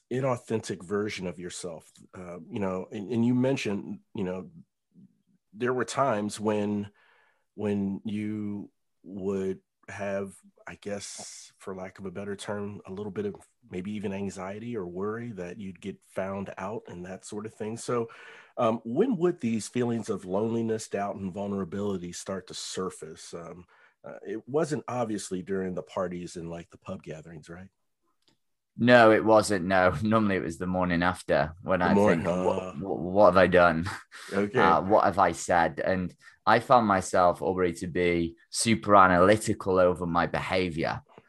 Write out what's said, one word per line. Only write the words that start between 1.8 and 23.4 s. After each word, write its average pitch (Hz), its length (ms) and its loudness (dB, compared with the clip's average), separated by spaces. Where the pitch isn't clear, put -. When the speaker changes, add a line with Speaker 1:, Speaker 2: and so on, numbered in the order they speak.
Speaker 1:
uh, 90 220 -14
you 120 100 -6
know, 92 320 -2
and, 101 200 -8
and 117 140 2
you 123 80 4
mentioned, 120 640 -2
you 104 100 -6
know, 92 260 -6
there 120 200 -2
were 123 120 -2
times 107 540 -2
when, 104 500 -2
when 101 500 -2
you 104 640 -6
would 95 560 -4
have, 98 420 -6
I 87 140 -16
guess, - 760 -12
for 95 180 -12
lack 92 240 -12
of 98 60 -12
a 92 60 -8
better 98 240 -8
term, 101 520 -8
a 95 40 -14
little 101 200 -8
bit 101 140 -6
of 101 100 -6
maybe 92 220 -8
even 101 220 -6
anxiety 98 640 -8
or 90 100 -6
worry 107 460 -6
that 90 260 -10
you'd 95 220 -12
get 95 160 -10
found 98 500 -6
out 107 300 -8
and 87 180 -14
that 92 200 -14
sort 104 200 -10
of 110 80 -12
thing. 110 240 -8
So, 117 300 -4
um, 117 280 2
when 180 320 0
would 175 240 0
these 113 260 -2
feelings 117 420 -2
of 95 160 -6
loneliness, 110 640 -2
doubt, 101 280 -4
and 95 180 -8
vulnerability 98 800 -4
start - 340 -10
to 87 60 -16
surface? - 800 -10
Um, 85 320 -14